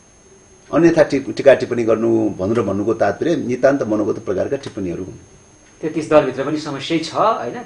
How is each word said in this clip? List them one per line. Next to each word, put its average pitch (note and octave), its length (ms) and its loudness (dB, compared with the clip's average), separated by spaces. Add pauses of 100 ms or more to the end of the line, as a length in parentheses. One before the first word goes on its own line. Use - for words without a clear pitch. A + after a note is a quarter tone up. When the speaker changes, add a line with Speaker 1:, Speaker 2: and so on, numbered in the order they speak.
(720)
Speaker 1:
अन्यथा D#3+ 300 6
टि-, - 340 -2
टिका C3 160 6
टिप्पणी A2+ 300 -2
गर्नु A2+ 460 2
भनेर G2 320 -2
भन्नुको G2+ 320 -2
तात्पर्य C#3 420 0
नितान्त C3 480 0
मनोगत G#2 360 -2
प्रकारका G2 380 -4
टिप्पणीहरू F2+ 460 -8
हुन्। G#2 120 -12 (640)
Speaker 2:
तेत्तिस D3+ 280 -4
दलभित्र C3+ 340 2
पनि D3+ 140 -4
समस्या D3 400 -4
छ, - 180 -6
होइन? A3 500 -2